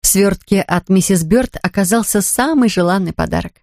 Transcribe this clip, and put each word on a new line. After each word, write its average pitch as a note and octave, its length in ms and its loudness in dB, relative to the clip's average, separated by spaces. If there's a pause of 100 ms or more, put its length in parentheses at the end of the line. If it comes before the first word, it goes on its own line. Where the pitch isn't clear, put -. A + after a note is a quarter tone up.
В - 60 -2
свёртке G3 540 0
от - 260 -4
миссис F#3 360 2
Бёрд A#3 380 0
оказался G3+ 600 0
самый B3+ 480 0
желанный F3+ 420 0
подарок. E3 520 -4